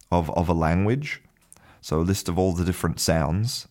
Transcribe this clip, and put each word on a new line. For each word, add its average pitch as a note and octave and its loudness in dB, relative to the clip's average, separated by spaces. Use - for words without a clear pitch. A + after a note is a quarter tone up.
of, F2 2
of E2+ 0
a F2 2
language. F#2+ 0
So D#2 -2
a - 2
list F#2+ 0
of F2 -2
all F#2 2
the F2 -2
different F2 -2
sounds. E2 -2